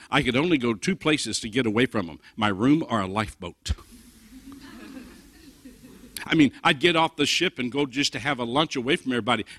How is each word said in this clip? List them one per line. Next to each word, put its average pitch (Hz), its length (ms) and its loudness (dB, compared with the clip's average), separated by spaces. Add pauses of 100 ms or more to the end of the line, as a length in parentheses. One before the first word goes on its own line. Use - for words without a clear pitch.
I 135 140 2
could 120 120 0
only 156 220 4
go 120 160 0
two 180 220 -2
places 143 460 0
to 117 80 -8
get 120 180 0
away 113 180 4
from 101 220 -2
them, 76 120 -14 (160)
my 107 120 2
room 127 420 4
or 117 100 0
a 95 80 -2
lifeboat. 95 680 -6 (2500)
I - 80 -4
mean, 147 180 6 (120)
I'd 156 160 2
get 170 160 4
off 160 220 0
the 143 100 2
ship - 320 0
and 123 120 -4
go 143 140 0
just 131 280 -2
to 131 60 -8
have 127 200 -2
a 123 40 -4
lunch 135 320 0
away 135 200 0
from 127 160 -4
everybody, 113 340 0 (120)